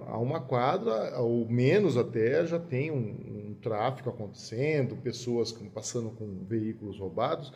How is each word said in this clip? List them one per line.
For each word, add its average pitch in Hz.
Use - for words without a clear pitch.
a 110
uma 135
quadra, 131
ou 117
menos 135
até, 120
já 170
tem 151
um, 107
um 104
tráfico 120
acontecendo, 117
pessoas 117
com, 101
passando 110
com 104
veículos 107
roubados. 120